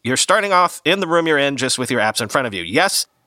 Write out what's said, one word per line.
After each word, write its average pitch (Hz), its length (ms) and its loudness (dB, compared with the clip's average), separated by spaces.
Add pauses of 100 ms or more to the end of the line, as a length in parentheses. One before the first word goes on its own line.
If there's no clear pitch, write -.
you're 127 140 -2
starting 202 360 0
off 175 320 2
in 185 140 2
the 180 100 -4
room 165 200 2
you're 147 100 2
in, 139 180 0
just 127 220 -2
with 127 120 -4
your 120 100 0
apps 110 200 0
in 107 80 -4
front 131 200 -2
of 101 60 -8
you. 87 100 -6
Yes, 151 420 0 (200)